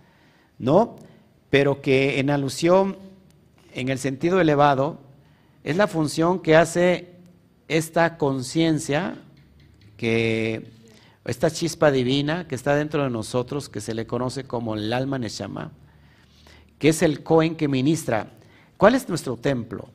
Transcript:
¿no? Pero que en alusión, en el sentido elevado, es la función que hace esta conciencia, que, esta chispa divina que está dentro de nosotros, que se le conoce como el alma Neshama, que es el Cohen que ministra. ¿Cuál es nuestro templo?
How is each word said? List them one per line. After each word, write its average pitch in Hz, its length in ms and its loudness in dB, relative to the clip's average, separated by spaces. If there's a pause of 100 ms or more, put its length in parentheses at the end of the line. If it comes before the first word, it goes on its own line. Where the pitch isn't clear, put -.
(600)
¿no? 175 340 4 (560)
Pero 139 320 2
que 135 380 2
en 135 100 0
alusión, 165 680 2 (760)
en 127 160 -6
el 135 100 -2
sentido 156 420 0
elevado, 143 600 2 (640)
es 151 120 -2
la 202 120 4
función 160 500 0
que 160 160 2
hace 170 540 2 (580)
esta 165 520 0
conciencia, 151 1000 0 (800)
que, 113 760 -2 (540)
esta 156 240 -2
chispa 160 400 0
divina 143 560 0
que - 80 -10
está 143 220 0
dentro 151 260 -2
de 135 60 -2
nosotros, 123 640 -6
que 104 100 -12
se 110 140 -8
le 113 120 -6
conoce 127 380 -6
como 117 300 -6
el 107 180 -4
alma 135 260 -4
Neshama, 101 540 -10 (1040)
que 143 120 2
es 160 100 0
el 151 220 0
Cohen 160 340 2
que 156 100 -2
ministra. 135 680 -2 (420)
¿Cuál 220 180 6
es 262 140 -4
nuestro 139 300 -6
templo? 117 560 -6